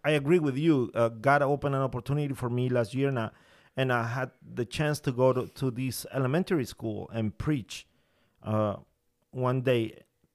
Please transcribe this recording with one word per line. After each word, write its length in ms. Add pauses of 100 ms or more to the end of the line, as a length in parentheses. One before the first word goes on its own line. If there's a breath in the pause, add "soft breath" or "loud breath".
I 60
agree 280
with 200
you. 360
Uh, 140
God 340
opened 320
an 60
opportunity 540
for 160
me 180
last 260
year, 140
and 100
I, 120 (460 soft breath)
and 160
I 140
had 240 (120)
the 240
chance 340
to 120
go 220
to, 140
to 220
this 420
elementary 540
school 460
and 240
preach. 500 (560)
Uh, 340 (540)
one 320
day, 400 (320)